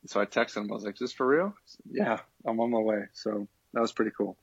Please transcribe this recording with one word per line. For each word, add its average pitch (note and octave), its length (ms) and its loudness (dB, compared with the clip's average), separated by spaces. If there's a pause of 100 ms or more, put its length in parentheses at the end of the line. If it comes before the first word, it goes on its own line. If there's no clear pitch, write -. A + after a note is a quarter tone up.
So - 140 0
I G2+ 60 2
texted A#2 320 0
him. G#2 120 -4
I A2 40 -4
was G#2+ 100 -8
like, G2+ 100 -6
"Is - 60 -10
this B2 120 -4
for C3 140 0
real?" D#3+ 220 4
He G3+ 60 -8 (120)
said, - 240 -20
"Yeah, A#2 300 0 (240)
I'm A2+ 160 0
on A#2+ 100 2
my A#2 80 2
way." G#2+ 360 2
So G#2 340 -4 (240)
that A#2 80 0
was A2+ 120 2
pretty A2 240 0
cool. F#2+ 260 -2